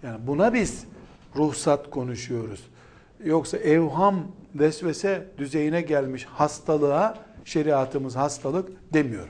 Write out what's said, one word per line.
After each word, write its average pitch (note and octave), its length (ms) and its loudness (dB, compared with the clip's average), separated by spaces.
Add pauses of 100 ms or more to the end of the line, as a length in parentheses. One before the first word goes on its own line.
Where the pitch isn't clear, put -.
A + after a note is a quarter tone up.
Yani A#2 240 -10
buna F3+ 260 4
biz A3 320 0 (500)
ruhsat D3 540 2
konuşuyoruz. A#2 760 -6 (600)
Yoksa D#3+ 320 0
evham, E3 720 2 (240)
vesvese D#3+ 720 0 (100)
düzeyine D3+ 440 0
gelmiş C#3 440 -2
hastalığa D3+ 1000 0 (200)
şeriatımız C3+ 720 0
hastalık D3 760 -4
demiyor. A2+ 360 0